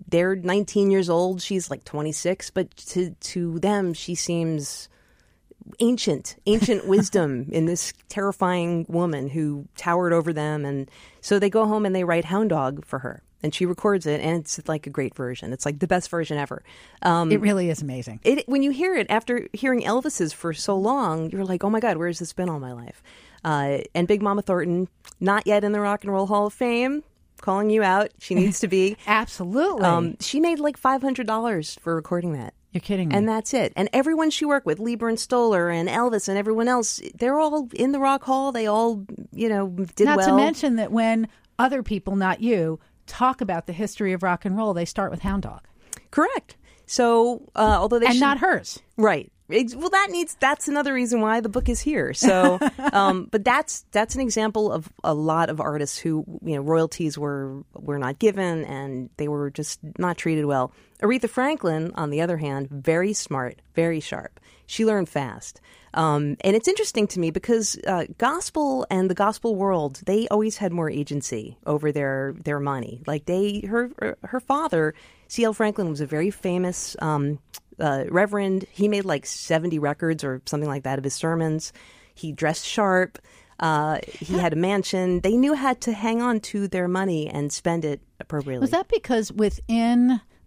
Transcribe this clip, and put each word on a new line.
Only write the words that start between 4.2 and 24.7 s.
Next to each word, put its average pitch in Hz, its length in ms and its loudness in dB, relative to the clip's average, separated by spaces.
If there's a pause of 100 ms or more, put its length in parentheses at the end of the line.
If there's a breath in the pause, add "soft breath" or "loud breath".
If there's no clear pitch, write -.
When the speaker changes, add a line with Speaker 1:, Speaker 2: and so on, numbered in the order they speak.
Speaker 1:
ancient, 226 680 0
ancient 214 420 2
<laughs> - 0 -
wisdom 170 640 2
in 160 140 2
this 170 280 -2 (140)
terrifying 180 800 0
woman 160 400 -2
who 147 480 -4
towered 175 380 2
over 170 180 2
them. 151 320 -2
And 139 260 -4 (300 loud breath)
so 202 200 2
they 202 100 2
go 220 160 4
home 214 200 2
and 190 80 0
they 185 120 0
write 170 180 2
Hound 190 280 0
Dog 143 340 -2
for 135 140 -8
her. - 220 -10 (220)
And 151 100 -2
she 180 140 0
records 180 400 0
it, 147 120 0
and 165 200 0
it's, - 280 -8
like, 156 200 -4
a - 20 -10
great 135 240 -4
version. 123 400 -8
It's, 131 100 -8
like, 147 140 -2
the 185 80 -2
best 180 240 2
version 156 300 -4
ever. - 240 -8 (400 loud breath)
Um, 170 280 4
Speaker 2:
It 214 80 6
really 190 300 2
is 147 140 -4
amazing. 123 400 -8
Speaker 1:
It, 277 260 2
when 277 140 2
you 285 80 2
hear 349 240 0
it, 220 160 0
after 240 420 0
hearing 254 280 0
Elvis's 226 520 -2
for 165 200 -6
so 196 220 -2
long, 190 540 0
you're 190 160 -4
like, 185 180 -2
"Oh, 202 60 2
my 220 100 2
God, 214 180 0
where 170 100 -2
has 175 100 -4
this 170 160 -10
been 180 160 -4
all 156 100 -4
my 127 140 -10
life?" 120 300 -16 (400 loud breath)
Uh, 143 360 0 (140)
and 175 140 0
Big 202 160 2
Mama 202 180 0
Thornton, 175 460 0 (320)